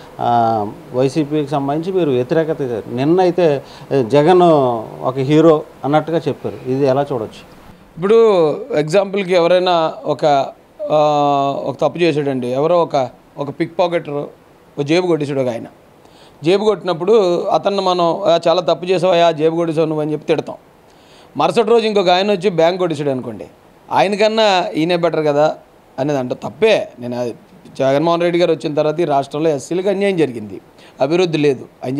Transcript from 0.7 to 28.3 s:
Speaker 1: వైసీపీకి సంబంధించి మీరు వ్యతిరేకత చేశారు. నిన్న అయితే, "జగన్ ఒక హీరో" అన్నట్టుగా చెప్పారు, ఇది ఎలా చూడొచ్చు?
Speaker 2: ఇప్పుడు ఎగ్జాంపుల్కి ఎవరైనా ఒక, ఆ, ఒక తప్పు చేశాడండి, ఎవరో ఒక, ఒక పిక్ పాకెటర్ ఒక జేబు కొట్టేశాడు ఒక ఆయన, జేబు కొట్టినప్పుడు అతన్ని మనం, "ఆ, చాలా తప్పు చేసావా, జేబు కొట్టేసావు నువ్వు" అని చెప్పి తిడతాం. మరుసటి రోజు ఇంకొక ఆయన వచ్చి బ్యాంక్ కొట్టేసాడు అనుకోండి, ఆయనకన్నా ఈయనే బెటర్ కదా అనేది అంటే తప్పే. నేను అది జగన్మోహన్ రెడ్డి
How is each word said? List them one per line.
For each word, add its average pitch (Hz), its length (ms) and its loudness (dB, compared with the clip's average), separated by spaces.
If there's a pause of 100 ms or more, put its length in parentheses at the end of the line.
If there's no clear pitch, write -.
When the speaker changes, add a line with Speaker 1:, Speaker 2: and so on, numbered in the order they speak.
Speaker 1:
వైసీపీకి 143 580 -2
సంబంధించి 156 480 -4
మీరు 160 100 0
వ్యతిరేకత 151 520 -2
చేశారు. 120 340 -6
నిన్న 156 260 2
అయితే, 170 400 2 (400)
"జగన్ 147 400 4 (640)
ఒక 127 140 -4
హీరో" 151 460 4 (220)
అన్నట్టుగా 151 420 0
చెప్పారు, 117 440 -6
ఇది 135 140 0
ఎలా 131 280 2
చూడొచ్చు? 110 260 -8 (580)
Speaker 2:
ఇప్పుడు 196 500 4 (280)
ఎగ్జాంపుల్కి 185 580 0
ఎవరైనా 175 600 2 (120)
ఒక, 151 200 -2 (680)
ఆ, 151 60 2 (680)
ఒక 131 160 -6
తప్పు 151 160 0
చేశాడండి, 139 500 0
ఎవరో 156 340 0
ఒక, 131 280 -2 (280)
ఒక 143 120 -8
పిక్ 165 300 -4
పాకెటర్ 170 340 -2
ఒక - 680 -10
జేబు 170 260 0
కొట్టేశాడు 147 320 -2
ఒక 127 80 -2
ఆయన, 113 180 -6 (800)
జేబు 196 220 2
కొట్టినప్పుడు 180 800 2
అతన్ని 202 380 0
మనం, 180 420 0
"ఆ, 165 240 4
చాలా 170 140 4
తప్పు 170 240 -2
చేసావా, 170 460 2
జేబు 160 240 0
కొట్టేసావు 165 300 0
నువ్వు" 156 160 -2
అని 151 100 -4
చెప్పి 151 140 -6
తిడతాం. - 300 -2 (840)
మరుసటి 185 340 0
రోజు 220 160 2
ఇంకొక 196 260 0
ఆయన 196 200 0
వచ్చి 190 140 -2 (100)
బ్యాంక్ 175 220 2
కొట్టేసాడు 151 340 -2
అనుకోండి, 113 300 -10 (520)
ఆయనకన్నా 214 500 2 (320)
ఈయనే 175 240 0
బెటర్ 160 240 0
కదా 147 180 2 (560)
అనేది 143 200 -2
అంటే 127 140 -6 (100)
తప్పే. 160 280 0 (280)
నేను 120 200 -8
అది 120 100 -6 (480)
జగన్మోహన్ 156 460 2
రెడ్డి 170 160 0